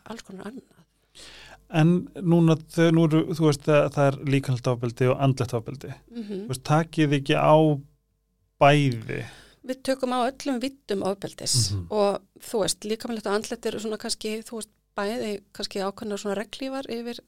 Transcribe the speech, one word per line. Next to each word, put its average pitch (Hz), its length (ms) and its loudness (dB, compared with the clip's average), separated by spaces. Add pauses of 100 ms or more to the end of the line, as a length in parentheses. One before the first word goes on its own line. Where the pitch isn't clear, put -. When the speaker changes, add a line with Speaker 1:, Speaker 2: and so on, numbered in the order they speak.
Speaker 1:
alls 226 180 -14
konar 190 240 -16
annað. - 380 -20 (840)
Speaker 2:
En 175 460 4
núna, 165 400 4
þau, 165 360 2
nú 165 140 6
eru, 160 280 4
þú 156 160 2
veist 143 180 0
að 147 260 4
það 143 140 4
er 135 180 -2
líkamlegt 135 420 0
ofbeldi 123 440 0
og 131 80 0
andlegt 131 340 0
ofbeldi. 117 400 -8 (180)
Speaker 1:
Mhm. 214 360 -10
Speaker 2:
Þú - 0 -
veist, - 160 -8
takið 156 460 2
þið 143 120 2
ekki 143 160 0
á 147 160 6 (1080)
bæði? 139 640 4 (400)
Speaker 1:
Við 254 180 -8
tökum 262 320 -2
á 254 60 0 (100)
öllum 269 300 -4
víddum 214 440 -6
ofbeldis 160 680 -2
Speaker 2:
Mhm. 92 200 -6
Speaker 1:
og - 300 0 (180)
þú - 240 -4
veist, 170 180 -4
líkamlegt 220 460 -6
og 196 140 -2
andlegt 233 240 -8
eru 220 140 -6
svona 214 180 -6
kannski, 220 460 -8
þú 226 160 -14
veist, 208 100 -14 (280)
bæði 208 440 -4 (120)
kannski 202 280 -8
ákveðnar 196 380 -6
svona 196 180 -4
regnhlífar 262 520 -8
yfir, 233 380 -10